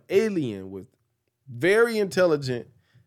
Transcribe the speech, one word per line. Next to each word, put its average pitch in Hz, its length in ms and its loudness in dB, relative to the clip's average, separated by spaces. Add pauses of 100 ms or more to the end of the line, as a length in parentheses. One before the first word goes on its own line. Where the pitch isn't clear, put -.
alien 143 600 -2
with 95 160 -14 (600)
very 208 520 2
intelligent 156 680 0 (400)